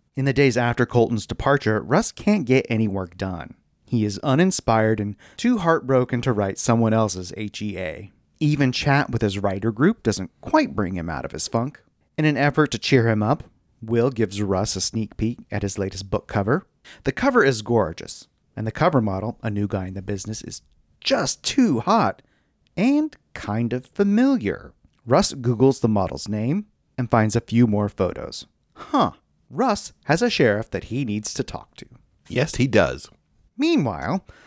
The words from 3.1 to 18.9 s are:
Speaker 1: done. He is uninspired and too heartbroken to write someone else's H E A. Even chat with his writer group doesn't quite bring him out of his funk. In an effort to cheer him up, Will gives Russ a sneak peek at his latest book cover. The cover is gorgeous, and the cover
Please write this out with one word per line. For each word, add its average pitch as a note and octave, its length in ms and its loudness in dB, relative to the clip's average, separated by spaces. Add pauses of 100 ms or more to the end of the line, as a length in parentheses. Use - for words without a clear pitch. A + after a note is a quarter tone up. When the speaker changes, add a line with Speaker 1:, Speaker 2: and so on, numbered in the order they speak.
Speaker 1:
done. F2+ 380 -8 (320)
He A2+ 180 0
is G2+ 160 -4
uninspired A#2+ 800 2
and G#2 160 -6 (220)
too A#3+ 220 0
heartbroken C3 640 0
to C3 100 0
write G2+ 260 0
someone A2+ 360 2
else's G2 420 -2
H G#2 260 -8
E G2+ 160 -6
A. F#2 320 -8 (300)
Even C#3+ 320 2
chat C#3+ 380 0
with A#2+ 120 -2
his G2+ 160 0
writer G2+ 320 -2
group C3+ 320 2
doesn't G2 280 0 (100)
quite D#4 340 0
bring F#2+ 220 -2
him E2+ 140 -6
out C#2+ 140 -6
of - 80 -10
his - 140 -6
funk. A#2+ 340 -4 (380)
In D#3 60 0
an D3 120 2
effort D3 360 2
to A#2 60 -4
cheer A#2+ 300 2
him A2 140 2
up, B2 220 0 (360)
Will A#2 300 2
gives G#2 320 -2
Russ G2 340 0
a F#2+ 40 -4
sneak - 360 -4
peek A2+ 220 -4 (120)
at G2+ 120 -4
his G2+ 160 -4
latest F#2+ 320 -6
book - 160 -4
cover. A2 400 -2 (380)
The C3+ 80 -2
cover B3 320 2
is B2 180 2
gorgeous, G#2 640 -2 (300)
and A2 100 -6
the A2 60 -6
cover D#3 280 2